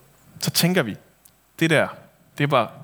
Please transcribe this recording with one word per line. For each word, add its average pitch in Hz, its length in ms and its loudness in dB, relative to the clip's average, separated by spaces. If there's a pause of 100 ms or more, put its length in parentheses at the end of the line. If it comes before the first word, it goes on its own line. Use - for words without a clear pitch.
(400)
så - 100 -4
tænker 175 340 0
vi, 101 120 -8 (640)
"Det 165 100 2
der, 120 180 4 (500)
det 143 140 -2
var 123 200 2 (120)